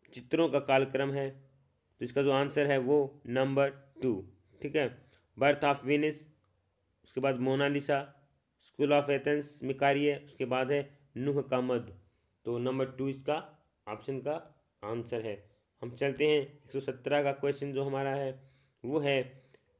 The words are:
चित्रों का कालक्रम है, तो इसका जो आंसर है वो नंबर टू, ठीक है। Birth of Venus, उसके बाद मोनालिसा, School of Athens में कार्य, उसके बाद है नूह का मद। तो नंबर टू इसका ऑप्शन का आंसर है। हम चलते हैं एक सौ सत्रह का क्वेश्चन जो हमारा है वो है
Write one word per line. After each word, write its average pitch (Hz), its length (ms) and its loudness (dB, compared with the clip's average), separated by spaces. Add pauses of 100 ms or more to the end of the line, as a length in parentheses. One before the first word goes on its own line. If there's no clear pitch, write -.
(120)
चित्रों 160 360 0
का 135 140 0
कालक्रम 135 500 2
है, 139 180 -4
तो - 760 -18
इसका 131 180 0
जो 139 100 4
आंसर 143 340 2
है 143 120 4
वो 139 500 0
नंबर 135 420 2 (320)
टू, 123 120 2 (460)
ठीक 147 160 -6
है। 139 140 0 (460)
Birth 143 280 2
of 143 200 2
Venus, 147 320 2 (880)
उसके - 160 -10
बाद 131 200 0
मोनालिसा, 143 640 0 (580)
School 143 300 0
of 143 180 4
Athens 143 400 0 (120)
में 131 140 -4
कार्य, 143 480 2
उसके - 220 -8
बाद 127 260 0
है 143 160 0 (280)
नूह 139 260 -2
का 131 180 0
मद। 123 360 -2 (500)
तो 120 120 -2
नंबर 131 320 -2
टू 135 180 -6
इसका 139 280 -4 (500)
ऑप्शन 107 320 -8
का 131 140 -4 (500)
आंसर 113 440 -6
है। 101 180 -8 (380)
हम 120 80 -8
चलते 135 360 0
हैं 151 100 4
एक - 360 -6
सौ 135 80 -4
सत्रह 139 420 -2
का 139 100 0
क्वेश्चन 139 400 -4
जो 135 100 -2
हमारा 139 280 -2
है 135 200 -2 (540)
वो 139 140 -2
है 139 240 2 (580)